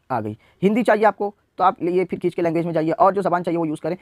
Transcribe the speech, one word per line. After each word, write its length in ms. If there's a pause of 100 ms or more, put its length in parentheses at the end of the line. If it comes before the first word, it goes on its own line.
(120)
आ 100
गई। 160 (260)
हिंदी 200
चाहिए 220
आपको 280 (240)
तो 60
आप 200
ये 220
फिर 140
खींच 140
के 80
लैंग्वेज 240
में 80
जाइए 180
और 220
जो 80
ज़बान 220
चाहिए 140
वो 80
यूज़ 160
करें, 200